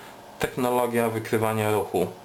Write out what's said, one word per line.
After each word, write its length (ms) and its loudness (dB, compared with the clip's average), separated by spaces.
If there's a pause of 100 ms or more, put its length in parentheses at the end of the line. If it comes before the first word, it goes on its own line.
(400)
technologia 680 2
wykrywania 640 0
ruchu. 360 2 (180)